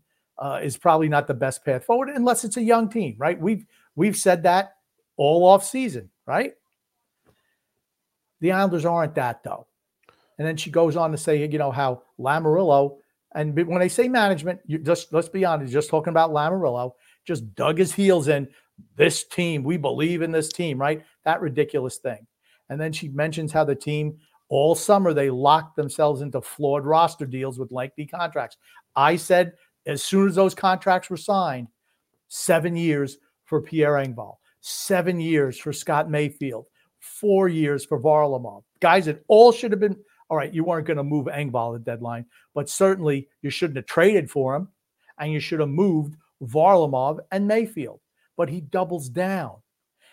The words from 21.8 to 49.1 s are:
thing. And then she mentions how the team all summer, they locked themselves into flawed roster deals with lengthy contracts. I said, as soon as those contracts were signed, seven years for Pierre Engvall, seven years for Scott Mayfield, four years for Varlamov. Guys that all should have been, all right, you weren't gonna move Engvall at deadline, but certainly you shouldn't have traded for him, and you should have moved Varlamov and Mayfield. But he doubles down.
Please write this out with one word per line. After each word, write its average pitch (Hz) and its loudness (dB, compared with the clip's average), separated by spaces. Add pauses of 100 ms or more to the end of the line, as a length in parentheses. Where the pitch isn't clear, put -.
thing. 117 -10 (420)
And 139 -8
then 156 -4
she 156 -10
mentions 156 -4
how 156 2
the 143 0
team 151 -6 (320)
all 143 2
summer, 190 2
they 139 0
locked 143 2
themselves 147 0
into 135 -8
flawed 143 -4
roster 160 2
deals 131 -8
with 127 -10
lengthy 135 -8
contracts. 156 -8 (360)
I 151 4
said, 175 2 (320)
as 143 -6
soon 196 2
as 185 -2
those 190 4
contracts 185 0
were 180 -8
signed, 160 -4 (600)
seven 170 -2
years 147 -2 (280)
for 151 -4
Pierre 151 0
Engvall, 120 -6 (240)
seven 180 -2
years 151 0
for 151 -10
Scott 156 -2
Mayfield, 143 -4 (320)
four 196 0
years 147 0
for 147 -4
Varlamov. 135 0 (160)
Guys 175 4
that 151 -6
all 233 10
should 233 -2
have 202 0
been, 208 0 (320)
all 160 -2
right, 139 -4
you 160 0
weren't 165 -2
gonna 147 -2
move 143 -2
Engvall 123 -4
at 117 -14
deadline, 117 -8 (260)
but 143 -6
certainly 165 0 (140)
you 143 -6
shouldn't 147 -4
have 127 -10
traded 180 2
for 135 -2
him, 185 -6 (500)
and 151 -6
you 151 -2
should 156 -4
have 147 0
moved 156 0 (260)
Varlamov 147 2 (100)
and 196 -2
Mayfield. 214 -4 (360)
But 170 -2
he 170 -8
doubles 165 -4
down. 175 -6 (540)